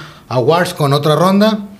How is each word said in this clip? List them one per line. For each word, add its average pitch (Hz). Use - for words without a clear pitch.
Awards 156
con -
otra 147
ronda. 196